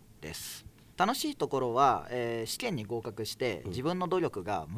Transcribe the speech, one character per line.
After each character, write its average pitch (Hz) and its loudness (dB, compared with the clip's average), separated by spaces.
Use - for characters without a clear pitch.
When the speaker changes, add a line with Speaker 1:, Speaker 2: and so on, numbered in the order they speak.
Speaker 1:
で 78 -10
す。 - -10
Speaker 2:
う - -20
ん。 - -18
Speaker 1:
楽 208 4
し 302 -2
い - -6
と 143 0
こ 139 0
ろ 123 2
は、 120 6
え 117 0
ー、 - -4
試 - -4
験 226 -2
に 110 -2
合 113 -2
格 110 -6
し - -6
て、 110 0
Speaker 2:
う - -6
ん。 - -2
Speaker 1:
自 117 -2
分 180 0
の 180 0
努 180 2
力 147 0
が 87 -2